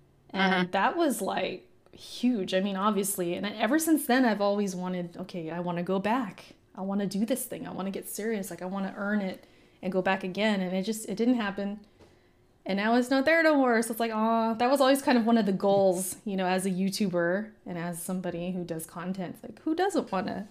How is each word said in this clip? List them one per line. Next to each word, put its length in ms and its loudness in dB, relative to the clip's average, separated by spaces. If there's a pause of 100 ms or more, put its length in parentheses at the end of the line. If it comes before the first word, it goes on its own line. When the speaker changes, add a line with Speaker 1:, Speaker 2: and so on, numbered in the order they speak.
(320)
Speaker 1:
And 220 2
Speaker 2:
Mm-hmm. 200 0
Speaker 1:
that 240 2
was, 240 2
like, 480 -4 (240)
huge. 600 -2
I 80 4
mean, 160 0
obviously, 580 0
and 100 -4
ever 340 0
since 280 2
then, 180 4
I've 160 2
always 340 2
wanted, 420 -6
"Okay, 340 -8
I 100 -6
wanna 220 -2
go 160 0
back. 560 -4 (200)
I 60 -10
wanna 260 -2
do 180 -2
this 200 -2
thing. 220 -10
I 60 -10
wanna 180 -6
get 180 -8
serious. 420 -4
Like, 100 -12
I 60 -8
wanna 300 -4
earn 240 0
it 240 -6 (360)
and 120 -4
go 80 2
back 240 0
again." 360 0
And 140 -2
it 80 0
just, 260 -6
it 80 -4
didn't 180 2
happen. 460 -4 (840)
And 120 -2
now 180 2
it's 140 2
not 160 4
there 180 6
no 140 6
more. 240 4
So 100 -2
it's 100 -6
like, 120 -2
aw, 420 2
that 160 2
was 100 6
always 200 4
kind 160 4
of 80 2
one 120 4
of 100 4
the 60 2
goals, 720 2
you 120 -4
know, 100 0
as 180 0
a 60 0
YouTuber 800 0 (140)
and 120 -8
as 260 -6
somebody 480 -4
who 140 -4
does 200 -8
content. 500 -8
It's 80 -20
like, 200 -16
who 120 0
doesn't 360 0
wanna 400 -4